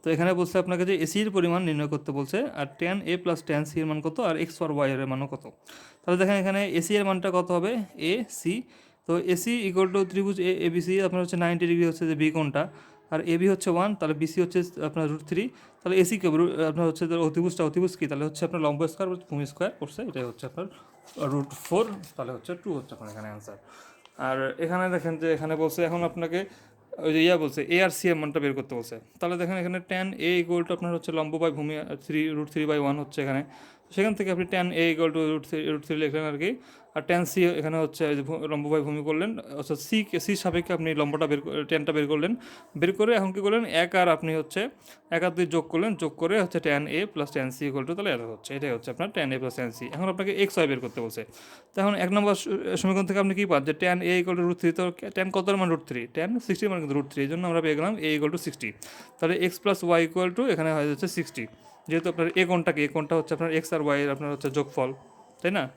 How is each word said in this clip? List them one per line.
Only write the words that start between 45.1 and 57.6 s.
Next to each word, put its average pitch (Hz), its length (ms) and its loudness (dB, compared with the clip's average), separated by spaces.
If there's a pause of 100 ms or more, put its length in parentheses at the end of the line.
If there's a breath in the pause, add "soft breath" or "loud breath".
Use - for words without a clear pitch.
এক 165 120 2
আর 175 100 2
দুই 180 80 4 (100)
যোগ 165 180 2
করলেন, 190 180 2 (100)
যোগ 156 200 -2
করে 170 220 2
হচ্ছে 180 220 -2
ট্যান 147 180 2 (140)
এ - 20 2 (140)
প্লাস 147 220 -4
ট্যান 131 200 0
সি 139 140 -6
equal 135 180 -2
to 165 100 -4
তাহলে 202 180 -2
এত 117 80 -6 (100)
হচ্ছে, - 240 -16
এটাই 143 180 -4
হচ্ছে 117 180 -8
আপনার 160 220 -4
ট্যান 147 180 0
এ 131 80 -2
প্লাস 127 160 -4
ট্যান 123 200 -4
সি। 123 80 -10 (100)
এখন 175 180 -2
আপনাকে 190 180 -4 (120)
এক্স 196 140 -2
ওয়াই 165 140 4
বের 131 140 0
করতে 120 200 -8
বলছে। 113 160 -8 (500 loud breath)
তো - 120 -6
এখন 202 100 4 (120)
এক 180 100 0
নম্বর 208 260 4
স-, - 60 -8 (320)
সমীকরণ 190 300 2
থেকে 196 140 2
আপনি 196 160 2
কী 202 120 2
পান 143 160 6
যে 156 140 0
ট্যান 180 160 4 (120)
এ - 20 4 (100)
equal 175 180 0
to 175 80 2
root 175 140 0
three, 165 180 4
তো 185 40 2 (320)
ট্যান 190 200 0
কত 185 160 2
এর 196 100 4
মান 180 120 4
root 147 160 -2
three? 123 160 -4 (100)
ট্যান 160 140 -2 (180)
sixty 196 240 0
মান 185 100 -2
কিন্তু 143 160 -2
root 143 140 0
three, 139 160 -2
এই - 40 -4
জন্য 170 180 -2
আমরা 165 160 2